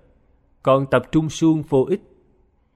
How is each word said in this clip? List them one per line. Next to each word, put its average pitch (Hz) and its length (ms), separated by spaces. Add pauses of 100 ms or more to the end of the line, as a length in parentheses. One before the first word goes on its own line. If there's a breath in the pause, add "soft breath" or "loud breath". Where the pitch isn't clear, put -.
(640)
Còn 135 280
tập 127 120 (100)
trung 156 160
suông 156 340
vô 131 260
ích. 196 120 (760)